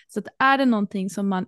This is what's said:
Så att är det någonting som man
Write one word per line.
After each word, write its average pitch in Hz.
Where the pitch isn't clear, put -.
Så -
att 202
är 269
det 269
någonting 202
som 196
man 185